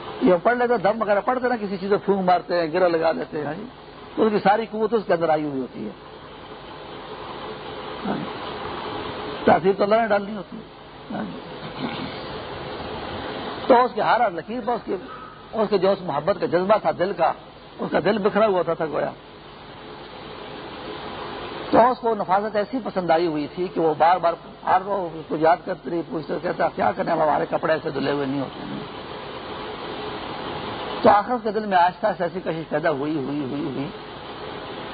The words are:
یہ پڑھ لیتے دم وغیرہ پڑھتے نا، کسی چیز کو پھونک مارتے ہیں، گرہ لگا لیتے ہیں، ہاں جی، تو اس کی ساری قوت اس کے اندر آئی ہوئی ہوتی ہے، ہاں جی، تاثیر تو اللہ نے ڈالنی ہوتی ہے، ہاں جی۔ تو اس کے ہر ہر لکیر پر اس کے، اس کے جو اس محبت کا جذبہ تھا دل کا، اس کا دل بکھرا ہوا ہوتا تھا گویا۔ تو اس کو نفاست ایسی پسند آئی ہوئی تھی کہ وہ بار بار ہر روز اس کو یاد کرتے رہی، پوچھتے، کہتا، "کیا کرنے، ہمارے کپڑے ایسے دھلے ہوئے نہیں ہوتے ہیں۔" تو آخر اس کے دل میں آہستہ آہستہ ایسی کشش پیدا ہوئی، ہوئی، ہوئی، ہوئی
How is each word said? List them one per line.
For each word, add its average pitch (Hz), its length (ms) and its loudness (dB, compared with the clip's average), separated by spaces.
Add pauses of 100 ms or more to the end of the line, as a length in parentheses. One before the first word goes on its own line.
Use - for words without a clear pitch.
(220)
یہ 185 120 8 (100)
پڑھ 240 140 6
لیتے 240 200 4
دم 208 240 2
وغیرہ 202 180 4
پڑھتے 247 280 2
نا، 240 80 2
کسی 202 220 -2
چیز 190 120 -4
کو 196 80 6
پھونک 196 280 2
مارتے 180 340 4
ہیں، 165 140 2
گرہ 180 140 6
لگا 160 240 4
لیتے 160 260 -4
ہیں، 147 80 -2
ہاں 143 80 -2
جی، 208 120 -8 (500)
تو - 100 4
اس 220 60 4
کی 208 120 2
ساری 214 280 4
قوت 214 220 0
اس 214 140 2
کے 190 60 4
اندر 165 160 4
آئی 156 140 4
ہوئی 139 180 -2
ہوتی - 240 -8
ہے، 101 60 -8 (2250)
ہاں 120 80 0
جی، - 80 -4 (1200)
تاثیر 185 320 6
تو 208 60 0
اللہ 202 120 4
نے 226 120 4
ڈالنی 202 280 0
ہوتی 190 220 -12
ہے، 220 60 -14 (520)
ہاں 214 80 -6
جی۔ 175 160 -10 (2250)
تو 247 160 8
اس 247 120 2
کے 208 60 0
ہر 175 180 4
ہر 226 120 4
لکیر 208 340 -6
پر 240 80 0
اس 214 120 -2
کے، 202 100 -2 (580)
اس 220 160 2
کے 202 80 4
جو 185 140 4
اس 196 100 0
محبت 160 380 0
کا 170 60 0
جذبہ 185 360 4
تھا 165 180 2
دل 185 180 2
کا، 156 140 4 (480)
اس - 120 -4
کا 190 80 2
دل 190 180 4
بکھرا 202 280 4
ہوا 196 120 4
ہوتا 165 160 2
تھا 165 120 0
گویا۔ 143 260 -2 (2500)
تو 226 180 8
اس 240 100 2
کو 226 160 0
نفاست 202 400 0
ایسی 208 280 0
پسند 185 280 0
آئی 170 160 6
ہوئی 151 280 -2
تھی 180 180 -2
کہ 180 80 0
وہ 160 160 4
بار 165 200 6
بار 170 160 2 (320)
ہر 180 200 4
روز 190 300 -4
اس 156 120 -10
کو - 120 -2
یاد 160 260 6
کرتے 185 240 -6
رہی، 170 200 0
پوچھتے، 170 320 -6
کہتا، 170 340 0
"کیا 196 200 2
کرنے، 180 160 -2
ہمارے 156 380 2
کپڑے 160 240 2
ایسے 156 160 -2
دھلے 139 220 0
ہوئے 143 140 0
نہیں 139 140 -2
ہوتے - 200 -6
ہیں۔" - 200 -8 (2250)
تو 233 80 8
آخر 208 220 6
اس 233 120 -2
کے 220 80 0
دل 214 140 -2
میں 196 120 4
آہستہ 180 300 4
آہستہ 190 160 0
ایسی 175 160 -2
کشش 165 300 -4
پیدا 156 220 2
ہوئی، 147 240 0
ہوئی، 139 240 -2
ہوئی، 143 240 -4
ہوئی 139 240 -4 (1080)